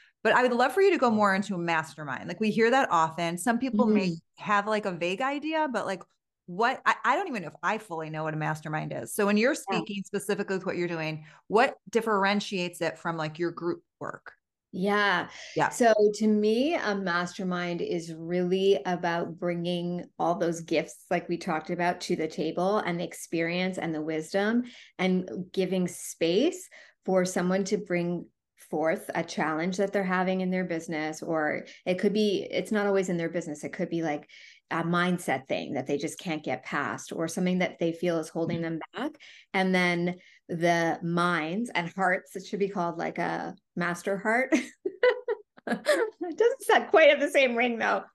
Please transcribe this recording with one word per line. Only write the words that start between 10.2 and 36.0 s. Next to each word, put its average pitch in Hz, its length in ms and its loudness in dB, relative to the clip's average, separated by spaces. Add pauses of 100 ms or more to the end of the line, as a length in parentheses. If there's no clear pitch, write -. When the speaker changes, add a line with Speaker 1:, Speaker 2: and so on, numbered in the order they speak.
Speaker 1:
with 185 100 -6
what 190 100 -2
you're 175 120 -2
doing, 156 360 -6 (240)
what 240 260 4 (160)
differentiates 202 880 0
it 160 180 -2
from, 165 180 -4
like, 156 220 -4
your 170 120 -2
group 170 320 -4 (180)
work? - 320 -10 (420)
Speaker 2:
Yeah. 196 540 2 (260)
Speaker 1:
Yeah. - 140 2
Speaker 2:
So 233 240 6 (220)
to 214 120 0
me, 220 480 2
a 208 200 -2
mastermind 175 880 -2
is 165 320 -4
really 180 720 2
about 170 520 -2
bringing 175 680 -2 (140)
all 170 180 2
those 170 260 -2
gifts, 160 480 -2
like 175 180 -2
we 175 80 -2
talked 165 320 -4
about, 175 340 0
to 175 140 -2
the 160 100 -2
table, 180 520 -2
and 175 200 -2
the 175 60 -4
experience 175 720 -4
and 165 180 -4
the 151 60 -4
wisdom, 196 640 0 (340)
and 185 300 2 (240)
giving 180 360 0
space 190 800 0 (360)
for 185 200 2
someone 185 400 0
to 202 120 -2
bring 175 480 -2 (460)
forth 160 440 -2
a 165 80 0
challenge 165 540 -2
that 196 160 0
they're 202 100 0
having 185 380 0
in 185 100 0
their 185 140 0
business, 160 580 -6
or 156 440 -2 (180)
it 180 140 -2
could 196 160 2
be, 208 360 0
it's 185 220 -2
not 208 140 2
always 196 240 2
in 175 80 0
their 165 100 -2
business. 165 360 -6
It 143 100 -10
could 175 160 -4
be, 165 120 -2
like, 147 240 -4 (440)
a 165 120 0
mindset 170 680 0
thing 85 260 -4
that 135 120 -4
they 143 120 0
just 151 200 -6